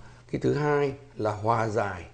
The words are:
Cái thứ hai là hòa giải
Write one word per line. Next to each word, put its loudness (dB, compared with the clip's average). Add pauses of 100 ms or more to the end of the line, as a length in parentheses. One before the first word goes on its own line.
(320)
Cái -2
thứ 2
hai 2 (220)
là 0
hòa 2
giải -2